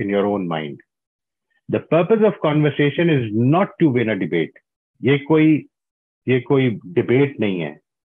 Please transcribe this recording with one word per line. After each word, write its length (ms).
in 60
your 280
own 120
mind। 280
The 80
purpose 280
of 120
conversation 640
is 460
not 120
to 0
win 240
a 80
debate। 360
ये 140
कोई, 480
ये 120
कोई 460
debate 540
नहीं 200
है 200